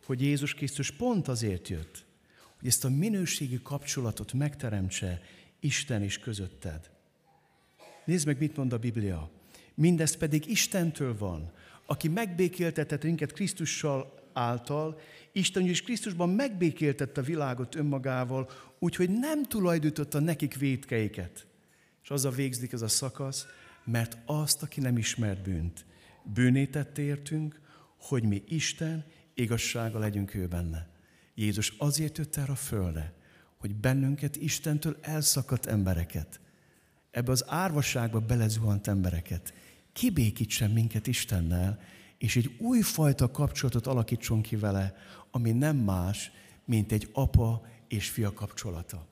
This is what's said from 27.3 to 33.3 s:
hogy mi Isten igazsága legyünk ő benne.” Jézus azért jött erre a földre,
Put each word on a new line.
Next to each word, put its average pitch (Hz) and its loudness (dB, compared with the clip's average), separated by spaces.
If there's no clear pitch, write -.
hogy 123 -2
mi 101 2
Isten 160 -2
igazsága 113 0
legyünk 104 0
ő 92 -2
benne.” 85 -4
Jézus 104 0
azért 147 0
jött 151 -4
erre 143 -2
a 135 -2
földre, 85 -2